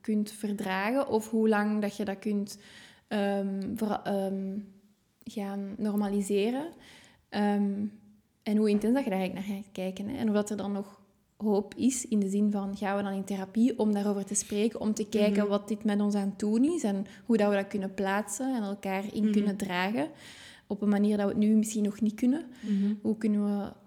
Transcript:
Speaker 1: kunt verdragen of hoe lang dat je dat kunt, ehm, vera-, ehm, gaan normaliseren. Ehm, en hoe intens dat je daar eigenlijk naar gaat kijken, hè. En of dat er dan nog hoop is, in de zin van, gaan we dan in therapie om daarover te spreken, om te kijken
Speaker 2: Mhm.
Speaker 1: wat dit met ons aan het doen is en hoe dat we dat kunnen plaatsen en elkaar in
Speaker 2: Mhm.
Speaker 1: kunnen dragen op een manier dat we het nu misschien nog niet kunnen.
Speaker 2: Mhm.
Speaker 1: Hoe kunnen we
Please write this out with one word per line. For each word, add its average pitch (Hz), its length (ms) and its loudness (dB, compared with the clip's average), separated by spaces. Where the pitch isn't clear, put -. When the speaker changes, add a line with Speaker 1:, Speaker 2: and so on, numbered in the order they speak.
Speaker 1:
kunt 208 300 -2
verdragen 208 760 -2
of 220 220 0
hoe 220 200 4
lang 208 320 2
dat 202 160 -4
je 208 80 -4
dat 196 140 -6
kunt, 208 380 -4
ehm, 196 540 -2
vera-, 214 280 -2
ehm, 196 540 -2
gaan 196 540 -8
normaliseren. 208 880 0
Ehm, 202 420 2
en 214 140 2
hoe 214 120 4
intens 208 240 4
dat 277 100 2
je 233 60 -2
daar 190 100 0
eigenlijk 185 280 -4
naar 202 100 -4
gaat - 140 -14
kijken, 185 360 -6
hè. 262 100 -6
En 226 100 0
of 208 60 2
dat 208 160 2
er 208 80 -4
dan 202 140 -4
nog 202 300 -6
hoop 208 380 0
is, - 320 0
in 214 120 2
de 190 100 2
zin 202 220 2
van, 196 260 -4
gaan 202 200 -2
we 202 60 -2
dan 196 100 -4
in 190 100 -4
therapie 202 560 0
om 214 140 2
daarover 202 320 0
te 208 80 -8
spreken, 208 460 0
om 214 140 0
te 214 120 -2
kijken 208 360 2
Speaker 2:
Mhm. 202 100 2
Speaker 1:
wat 202 160 0
dit 208 160 -4
met 208 180 2
ons 208 140 2
aan 202 140 0
het 190 100 -8
doen 220 240 2
is 330 200 2
en 196 220 0
hoe 226 120 4
dat 208 120 6
we 202 60 4
dat 196 120 0
kunnen 190 260 -4
plaatsen 214 600 -2
en 220 80 -2
elkaar 196 400 -4
in 208 100 0
Speaker 2:
Mhm. 214 80 4
Speaker 1:
kunnen 202 260 2
dragen 196 500 0
op 202 140 -6
een 208 80 2
manier 208 280 4
dat 202 80 2
we 196 60 2
het 214 100 0
nu 214 140 6
misschien 214 280 2
nog 202 180 -2
niet 214 140 0
kunnen. 262 300 2
Speaker 2:
Mhm. 208 400 2
Speaker 1:
Hoe 220 160 -2
kunnen 208 280 0
we 202 260 -2